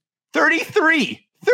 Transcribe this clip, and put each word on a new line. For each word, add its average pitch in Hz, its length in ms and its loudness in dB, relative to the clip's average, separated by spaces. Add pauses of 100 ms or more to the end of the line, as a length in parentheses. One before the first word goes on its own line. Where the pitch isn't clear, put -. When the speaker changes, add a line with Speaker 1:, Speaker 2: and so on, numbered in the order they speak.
(340)
Speaker 1:
Thirty-three. 320 920 0 (200)
Speaker 2:
Wow. 480 80 2